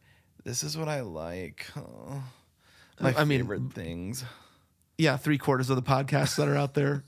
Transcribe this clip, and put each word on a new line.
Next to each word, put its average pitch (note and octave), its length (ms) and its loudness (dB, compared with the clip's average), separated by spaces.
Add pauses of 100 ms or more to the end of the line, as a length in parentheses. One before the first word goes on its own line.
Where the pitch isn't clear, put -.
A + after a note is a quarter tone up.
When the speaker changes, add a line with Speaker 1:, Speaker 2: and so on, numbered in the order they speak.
(440)
Speaker 1:
this B2 200 -4
is D3+ 140 -6
what D#3+ 100 -6
I D3 140 -4
like. E2+ 760 -8
Oh, F#2+ 480 -12 (760)
my C3 160 2
Speaker 2:
I D3+ 100 6
mean, C#3 160 4
Speaker 1:
favorite B2+ 320 -4
things. F2+ 500 -8 (720)
Speaker 2:
Yeah, C#3+ 200 4
three D3 200 2
quarters C3 320 2
of C3+ 60 4
the B2 80 2
podcasts C#3 540 2
that D3 100 4
are C#3+ 80 2
out C#3+ 180 0
there C#3+ 340 2